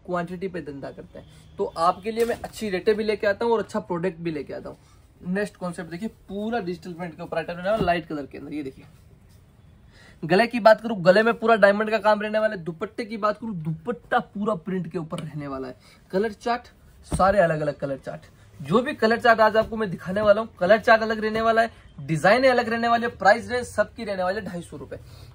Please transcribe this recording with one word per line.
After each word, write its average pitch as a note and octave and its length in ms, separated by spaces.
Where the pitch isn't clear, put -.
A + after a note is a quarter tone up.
क्वांटिटी F3 420
पे F3 160
धंधा C#3 280
करते - 280
हैं। - 380
तो G3 100
आपके F#3 440
लिए A3+ 140
मैं A3+ 120
अच्छी - 320
रेटें F#3 260
भी G#3+ 80
लेके G#3 240
आता G3+ 180
हूँ A#3 80
और G#3+ 60
अच्छा G3+ 220
प्रोडक्ट E3+ 380
भी E3+ 120
लेके C#3 220
आता C3 160
हूँ। C3+ 80
नेक्स्ट G3 260
कॉन्सेप्ट F3 360
देखिए, F#3 180
पूरा G#3+ 340
डिजिटल F3+ 320
प्रिंट E3 220
के E3+ 80
ऊपर D#3+ 140
आइटम E3 160
रहने F3+ 160
वाला, G#3+ 160
लाइट E3+ 220
कलर C#3+ 180
के - 120
अंदर। C#3 160
ये D3 100
देखिए, - 220
गले F#3 240
की A#3+ 120
बात G#3+ 220
करूँ, A3+ 220
गले F#3 200
में A#3 100
पूरा A3+ 220
diamond G#3 360
का A3 80
काम G#3 220
रहने G#3+ 180
वाला G#3+ 160
है। F3 80
दुपट्टे F3+ 420
की G#3+ 120
बात G#3 200
करूँ, A3+ 180
दुपट्टा E3 640
पूरा G#3 380
print F#3 340
के F3+ 60
ऊपर E3 220
रहने D3 280
वाला C3+ 200
है। B2+ 80
Color G#3 220
chart, A#3+ 340
सारे G3 320
अलग-अलग D#3 380
color C#3 200
chart। D3+ 240
जो E3 220
भी C#4+ 120
color A3+ 260
chart A3+ 200
आज G#3+ 180
आपको A3 200
मैं A3 140
दिखाने F#3 300
वाला G#3 200
हूँ, A3+ 80
color G3+ 200
chart A3 220
अलग A3 180
रहने A3 220
वाला A3+ 200
है, A3+ 100
design E3+ 440
अलग A#3+ 240
रहने A#3 180
वाली A#3 160
है, A#3+ 140
price G3+ 340
range B3 140
सबकी G#3+ 380
रहने F#3+ 200
वाली F#3+ 160
है G3+ 60
ढाई F3 160
सौ D3+ 160
रुपए। - 220